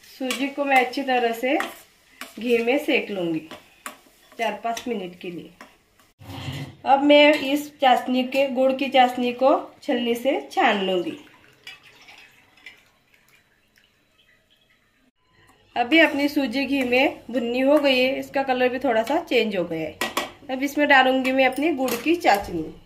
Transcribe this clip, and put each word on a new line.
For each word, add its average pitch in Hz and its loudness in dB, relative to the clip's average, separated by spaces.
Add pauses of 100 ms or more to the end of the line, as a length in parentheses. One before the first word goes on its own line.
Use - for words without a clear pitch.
(180)
सूजी 254 -6
को 277 -6
मैं 277 2 (100)
अच्छी 269 -6
तरह 240 0
से 254 -2 (840)
घी 233 2
में 233 0
सेक 269 -2
लूँगी 170 -4 (1000)
चार 208 -4
पाँच 233 -6
मिनट 190 -8
के 180 -12
लिए। 165 -14 (1400)
अब 262 4
मैं 294 8
इस 285 -2 (120)
चाशनी 254 2
के, 269 0
गुड़ 262 2
की 262 -2
चाशनी 247 2
को 262 4 (320)
छलनी 240 -2
से 277 -2 (120)
छान 214 0
लूँगी। 175 -4 (4000)
अभी 247 4
अपनी 294 4
सूजी 269 -2
घी 277 -2
में 254 0 (100)
भुन्नी 240 -2
हो 277 4
गई 269 2
है, 262 0
इसका 269 -4
कलर 254 0
भी 254 -4
थोड़ा 226 0
सा 294 0
चेंज 220 0
हो 175 -2
गया 160 -6
है। - -14 (540)
अब 262 -4
इसमें 285 0
डालूँगी 262 4
मैं 262 4
अपनी 277 0
गुड़ 262 -2 (100)
की 320 2
चाशनी। 202 0 (220)